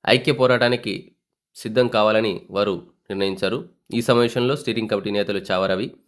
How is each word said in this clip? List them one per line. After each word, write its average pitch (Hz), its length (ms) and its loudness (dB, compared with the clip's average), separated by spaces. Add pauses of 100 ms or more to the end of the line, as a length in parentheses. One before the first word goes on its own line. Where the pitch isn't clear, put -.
ఐక్య 127 240 4
పోరాటానికి 123 800 0 (420)
సిద్ధం 120 320 0
కావాలని 107 640 2
వారు 95 440 -2 (160)
నిర్ణయించారు. 98 600 -2 (240)
ఈ 117 80 0
సమావేశంలో 120 540 2
స్టీరింగ్ 110 340 -6
కమిటీ 104 220 -4
నేతలు 101 260 -2
చావరవి 95 580 -2 (120)